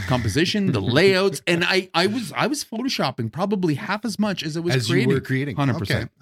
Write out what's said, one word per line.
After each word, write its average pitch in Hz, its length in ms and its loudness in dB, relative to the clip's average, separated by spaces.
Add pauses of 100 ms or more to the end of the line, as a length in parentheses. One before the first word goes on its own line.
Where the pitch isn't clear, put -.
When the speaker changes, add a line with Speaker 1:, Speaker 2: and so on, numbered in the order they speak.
Speaker 1:
composition, 156 640 0
the 117 100 0
layouts, 185 640 4
Speaker 2:
<laughs> - 40 -4
Speaker 1:
and 175 160 2
I, 190 280 0
I 170 140 2
was, 208 300 -4
I 147 100 0
was 285 180 -4
Photoshopping 180 680 -4
probably 180 420 0
half 202 300 -6
as 214 120 -4
much 202 280 -2
as 156 120 -6
I 170 40 -4
was 165 160 2
Speaker 2:
As 113 120 0
you - 60 2
Speaker 1:
creating. 208 200 4
Speaker 2:
were 131 60 2
creating. 131 360 -2
Speaker 1:
Hundred 139 240 0
percent. 113 300 -2 (120)